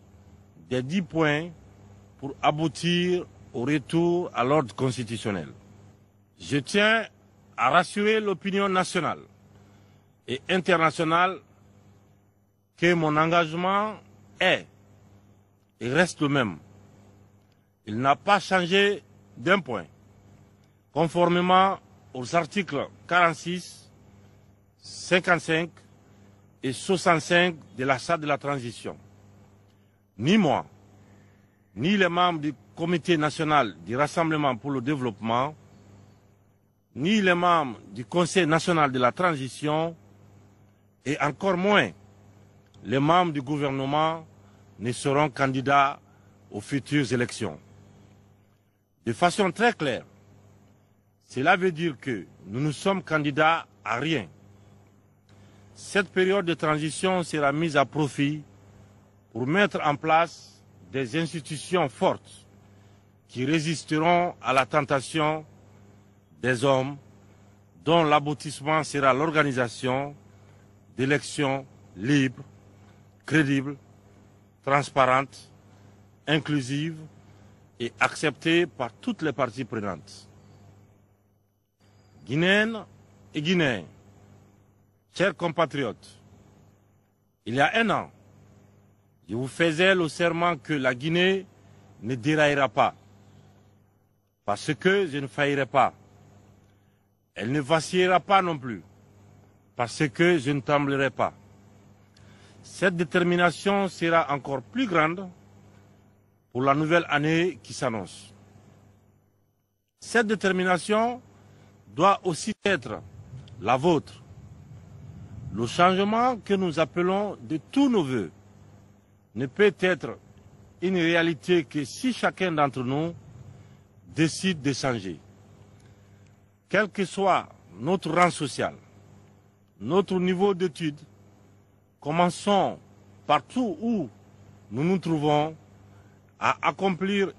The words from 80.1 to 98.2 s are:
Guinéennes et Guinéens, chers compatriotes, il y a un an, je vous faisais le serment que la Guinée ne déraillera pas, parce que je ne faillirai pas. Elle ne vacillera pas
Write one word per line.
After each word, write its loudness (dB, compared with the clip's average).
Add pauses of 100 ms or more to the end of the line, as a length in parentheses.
Guinéennes 0 (500)
et -4
Guinéens, 0 (1300)
chers 0
compatriotes, -4 (1300)
il -8
y 0
a 2
un 2
an, -2 (1160)
je -8
vous -6
faisais 2
le 0
serment 0
que -8
la 0
Guinée 0 (580)
ne -4
déraillera 2
pas, 2 (1500)
parce -4
que 2
je -8
ne -6
faillirai -2
pas. 4 (1400)
Elle -6
ne -2
vacillera 2
pas 4